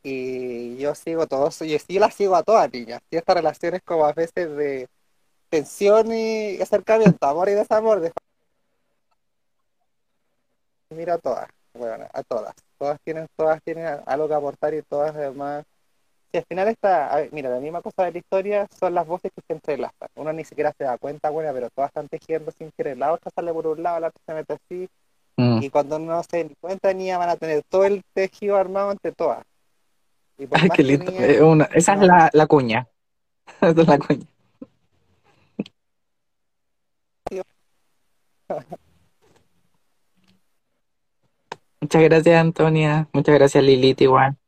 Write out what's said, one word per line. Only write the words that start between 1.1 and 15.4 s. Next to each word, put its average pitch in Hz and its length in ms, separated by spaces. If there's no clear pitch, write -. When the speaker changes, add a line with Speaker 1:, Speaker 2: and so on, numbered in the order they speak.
Speaker 1:
todos, 143 320
yo 156 200
sí 180 200
la 226 120
sigo 196 240
a 165 80
todas, 190 300
niñas. 120 380
Y 160 80
esta 185 160
relación 165 400
es 185 80
como 160 240
a 147 80
veces 165 420
de 139 320
tensión 202 600
y 220 480
acercamiento, 202 680
amor 170 240
y - 20
desamor. 220 480
De - 100
mira 170 180
a 165 40
todas, - 300
bueno, 113 400
a - 80
todas. 107 320
Todas 143 260
tienen, 160 220
todas 156 260
tienen 165 220
a-, 147 220
algo 147 200
que 151 60
aportar 147 400
y 156 80
todas 147 340
además. 143 500